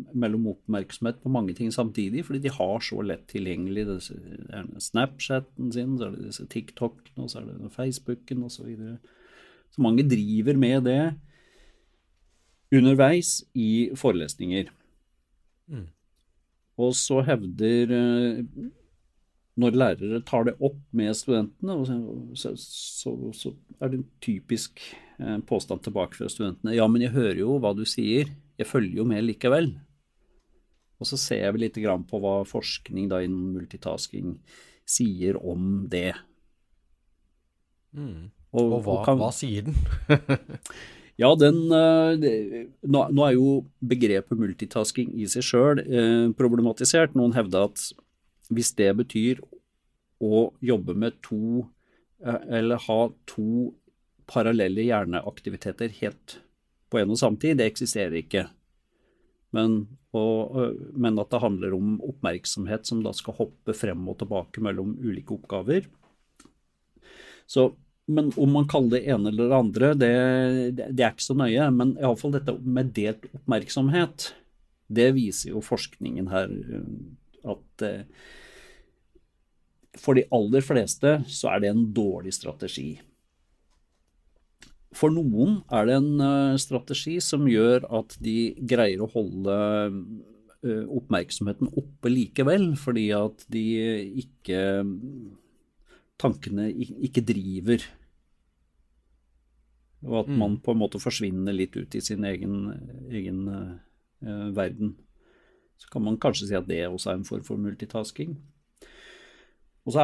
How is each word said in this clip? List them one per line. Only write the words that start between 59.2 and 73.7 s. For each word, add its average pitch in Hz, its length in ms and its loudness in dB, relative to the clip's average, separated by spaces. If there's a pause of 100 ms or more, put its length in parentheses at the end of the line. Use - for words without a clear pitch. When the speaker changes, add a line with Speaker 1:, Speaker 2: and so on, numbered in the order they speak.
Speaker 1:
Men, 113 240 2 (360)
og, 110 440 0 (340)
men 113 300 2
at - 80 -6
det 120 140 0
handler 95 340 0
om 104 240 0
oppmerksomhet 95 880 -6
som 113 160 -2
da 101 80 -6
skal - 240 -10
hoppe - 400 -6
frem 90 300 -4
og 95 100 -8
tilbake 101 460 -6
mellom 98 340 -4
ulike 110 400 -6
oppgaver. 123 480 -4 (1600)
Så, 131 260 4 (380)
men 151 260 2
om 143 180 4
man 143 160 4
kaller 127 300 4
det 117 80 -4
ene 107 240 2
eller 113 180 2
det 135 80 4
andre, 120 360 4
det, 135 160 4 (640)
det, 127 180 -6
det 127 160 2
er 110 80 2
ikke - 100 -10
så 131 140 -2
nøye, 131 320 4
men 127 240 4
i 139 100 -6
alle 120 160 2
fall 143 140 -2
dette 135 240 -2
med 127 340 0
delt 107 380 -4
oppmerksomhet, 139 1040 0 (580)